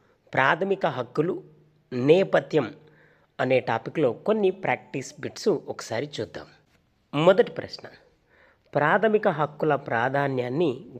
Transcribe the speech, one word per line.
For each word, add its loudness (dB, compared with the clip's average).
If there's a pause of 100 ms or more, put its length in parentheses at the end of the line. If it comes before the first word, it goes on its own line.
(340)
ప్రాథమిక 2
హక్కులు -2 (500)
నేపథ్యం 2 (680)
అనే 2
టాపిక్లో -2
కొన్ని 0
ప్రాక్టీస్ -6
బిట్స్ -6
ఒకసారి -4 (100)
చూద్దాం. -8 (680)
మొదటి 4
ప్రశ్న, -14 (840)
ప్రాథమిక 2
హక్కుల 0
ప్రాధాన్యాన్ని -2 (140)